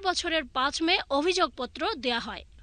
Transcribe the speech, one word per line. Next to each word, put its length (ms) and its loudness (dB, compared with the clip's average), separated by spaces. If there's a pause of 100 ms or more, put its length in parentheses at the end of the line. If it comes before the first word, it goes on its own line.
বছরের 380 0 (120)
পাঁচ 260 2
মে 120 4 (240)
অভিযোগপত্র 640 0 (220)
দেয়া 220 0
হয়। 180 -10 (180)